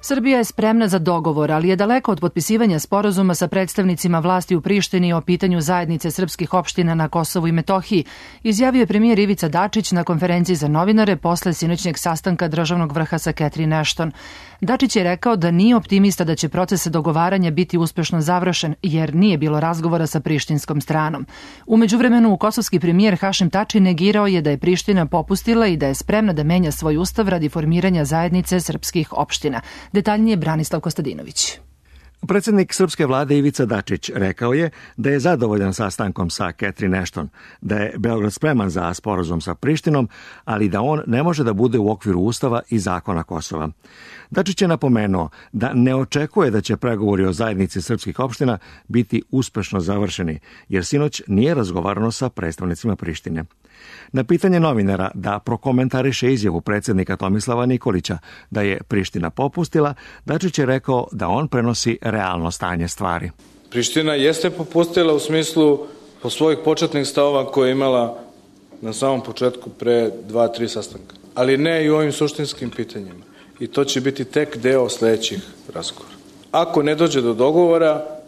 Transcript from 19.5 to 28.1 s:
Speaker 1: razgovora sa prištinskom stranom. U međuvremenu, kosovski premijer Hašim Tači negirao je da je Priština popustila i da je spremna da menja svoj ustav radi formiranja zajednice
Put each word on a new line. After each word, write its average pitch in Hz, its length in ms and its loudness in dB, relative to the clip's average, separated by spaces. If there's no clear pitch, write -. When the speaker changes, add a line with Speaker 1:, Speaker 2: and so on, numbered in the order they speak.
Speaker 1:
razgovora 165 460 0
sa 156 140 -2
prištinskom 151 600 -2
stranom. 151 460 -2
U 220 100 4
međuvremenu, 226 600 4
kosovski 208 440 0
premijer 175 400 4
Hašim 190 300 2
Tači 208 300 0
negirao 190 460 2
je 185 140 2
da 147 100 0
je 139 80 0
Priština 180 480 2
popustila 202 600 0
i 175 100 2
da 143 100 -2
je 135 80 0
spremna 208 380 0
da 151 100 -2
menja 170 280 2
svoj 151 260 -2
ustav 190 320 -2
radi 170 200 0
formiranja 170 560 0
zajednice 170 560 0